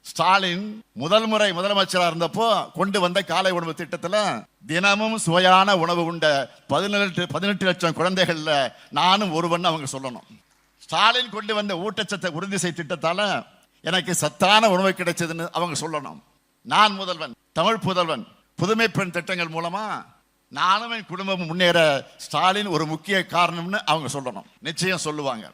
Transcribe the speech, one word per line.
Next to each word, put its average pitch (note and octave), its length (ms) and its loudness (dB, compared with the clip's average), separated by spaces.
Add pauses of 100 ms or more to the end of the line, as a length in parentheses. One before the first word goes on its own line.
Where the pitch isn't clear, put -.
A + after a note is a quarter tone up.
(100)
"ஸ்டாலின் F#3 560 2 (360)
முதல் G3+ 280 -2
முறை G#3+ 180 2 (100)
முதலமைச்சரா F#3 500 0
இருந்தப்போ E3+ 380 -2 (320)
கொண்டு G3 260 0
வந்த F3+ 160 0 (100)
காலை F#3+ 260 2
உணவு E3 220 -4
திட்டத்துல E3+ 380 -6 (540)
தினமும் G3+ 540 2
சுவையான F#3 440 6 (140)
உணவு F3 280 2
உண்ட E3 160 -2 (460)
பதினெட்டு, F#3+ 500 0 (120)
பதினெட்டு G3 340 -2
லட்சம் F3 300 0
குழந்தைகள்ல E3 540 0 (460)
நானும் F#3 400 4
ஒருவன்" E3+ 320 0
அவங்க D#3 240 -4
சொல்லணும். C3 320 -10 (580)
ஸ்டாலின் A3+ 520 2
கொண்டு G#3+ 220 -4
வந்த G3+ 160 -2 (100)
ஊட்டச்சத்தை G3 540 -4
உறுதி G3 260 -4
செய் E3+ 160 -4
திட்டத்தால E3 400 -2 (640)
எனக்கு F3 300 0 (100)
சத்தான G3+ 500 4
உணவு F#3+ 260 2
கிடைச்சதுன்னு E3+ 460 -4 (120)
அவங்க E3+ 260 -2
சொல்லணும். C3+ 360 -8 (460)
நான் G3 340 4
முதல்வன், D#3+ 380 -8 (220)
தமிழ் G3 260 2
புதல்வன், E3+ 400 0 (340)
புதுமை A3 280 2 (100)
பெண் F3+ 180 -4
திட்டங்கள் E3+ 400 -4
மூலமா F3 300 -6 (680)
நானும் F#3+ 420 0
என் G#3+ 160 -10
குடும்பமும் F#3 400 -4
முன்னேற F3 280 4 (460)
ஸ்டாலின் F#3+ 500 0
ஒரு D#3 160 0
முக்கிய D#3+ 260 -4 (140)
காரணம்னு E3+ 480 0 (120)
அவங்க D3+ 220 0
சொல்லணும். B2+ 320 -8 (220)
நிச்சயம் E3+ 380 -2
சொல்லுவாங்க. C#3 500 -6